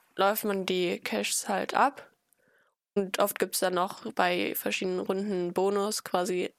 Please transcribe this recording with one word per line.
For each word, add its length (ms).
läuft 280
man 220
die 340
Caches 480
halt 260
ab. 340
Und 260
oft 180
gibt's 220
dann 140
noch 400
bei 420
verschiedenen 440
Runden 520
Bonus 500
quasi. 560